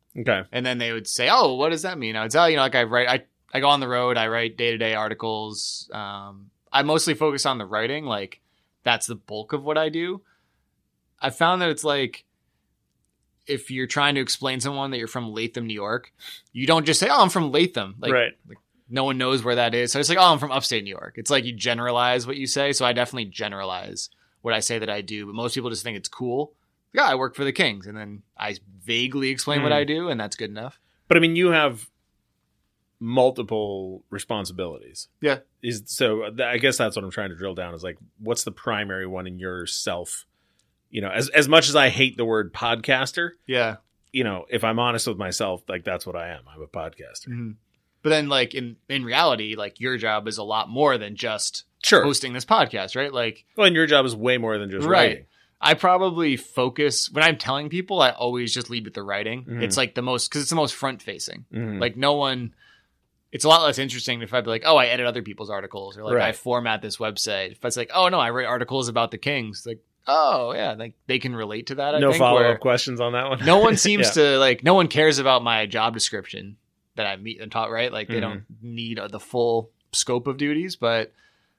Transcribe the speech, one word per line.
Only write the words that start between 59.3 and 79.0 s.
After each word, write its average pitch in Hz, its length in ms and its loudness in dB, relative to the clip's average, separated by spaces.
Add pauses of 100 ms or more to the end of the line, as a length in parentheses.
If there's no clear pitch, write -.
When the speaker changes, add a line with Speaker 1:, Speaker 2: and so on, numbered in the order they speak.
Speaker 1:
Mm-hmm. 120 180 -8
Speaker 2:
It's, 98 160 -2
like, 127 160 0
the 123 80 -4
most, 127 280 -2
'cause 147 120 -4
it's 131 80 -4
the 165 60 0
most 151 180 2
front 135 280 -4
facing. - 500 -12
Speaker 1:
Mm-hmm. 110 260 -6
Speaker 2:
Like, 117 180 -2
no 139 180 2
one, 131 400 -2 (760)
it's 127 140 -6
a 151 40 4
lot 165 140 8
less 143 160 2
interesting 123 440 -4
if 110 120 -6
I'd 123 100 2
be 117 60 -4
like, 113 160 -4
"Oh, 160 100 8
I 127 100 6
edit 123 200 0
other 120 160 -2
people's 101 280 -12
articles," 98 460 -10
or, 107 80 -18
like, 110 100 0
Speaker 1:
Right. 113 160 4
Speaker 2:
"I - 20 -2
format 117 500 -2
this 104 140 -10
website." 101 560 -4
If - 120 -12
it's 120 120 -4
like, 120 180 -6
"Oh, 180 140 4
no, 180 100 2
I 120 120 2
write 123 160 -2
articles 123 420 -2
about 117 240 0
the 110 60 -8
Kings," 120 480 -6
like, 113 120 -10 (280)
"Oh, 139 480 2
yeah," 151 180 -2
like, 113 220 -12 (120)
they 131 120 2
can 123 180 -6
relate 110 320 -8
to 139 80 -10
that, 143 180 -2
I 151 60 2
Speaker 1:
No 139 100 6
Speaker 2:
think, 135 120 4
where 127 80 8
Speaker 1:
follow-up 120 300 6
questions 123 400 0
on 120 120 -2
that 127 160 -2
one? 127 160 -2
Speaker 2:
no 170 140 8
one 220 180 8
Speaker 1:
<laughs> - 100 2
Speaker 2:
seems 208 200 4 (100)
Speaker 1:
Yeah. 160 60 8 (100)
Speaker 2:
to, 135 60 6
like, 131 260 4
no 170 100 8
one 180 140 6
cares 147 300 4
about 131 260 4
my 113 220 0
job 113 280 0
description 101 600 -6 (400)
that 107 100 -4
I 98 100 -4
meet 110 240 -14
and 110 120 -16
talk, 113 180 -2
right? 117 220 -2
Like, 107 160 -6
they 117 60 -4
Speaker 1:
Mm-hmm. 113 80 -2
Speaker 2:
don't 104 220 -6 (180)
need, 117 360 -8
uh, 104 100 -8